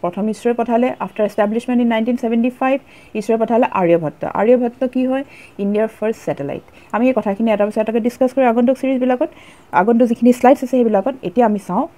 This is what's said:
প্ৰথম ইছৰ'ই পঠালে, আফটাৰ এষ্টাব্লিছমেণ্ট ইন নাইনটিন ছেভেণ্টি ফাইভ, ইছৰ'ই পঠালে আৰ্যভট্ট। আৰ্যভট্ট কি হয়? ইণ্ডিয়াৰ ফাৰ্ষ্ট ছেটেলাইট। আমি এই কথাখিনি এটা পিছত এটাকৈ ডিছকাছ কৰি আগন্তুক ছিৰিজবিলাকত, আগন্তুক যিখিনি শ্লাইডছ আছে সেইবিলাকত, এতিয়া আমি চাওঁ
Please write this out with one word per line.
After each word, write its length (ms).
প্ৰথম 280
ইছৰ'ই 260
পঠালে, 460
আফটাৰ 260
এষ্টাব্লিছমেণ্ট 560
ইন 60
নাইনটিন 280
ছেভেণ্টি 340
ফাইভ, 300
ইছৰ'ই 240
পঠালে 280
আৰ্যভট্ট। 580
আৰ্যভট্ট 600
কি 220
হয়? 180
ইণ্ডিয়াৰ 300
ফাৰ্ষ্ট 240
ছেটেলাইট। 380
আমি 140
এই 100
কথাখিনি 340
এটা 160
পিছত 120
এটাকৈ 220
ডিছকাছ 340
কৰি 100
আগন্তুক 340
ছিৰিজবিলাকত, 500
আগন্তুক 360
যিখিনি 240
শ্লাইডছ 260
আছে 80
সেইবিলাকত, 560
এতিয়া 240
আমি 200
চাওঁ 200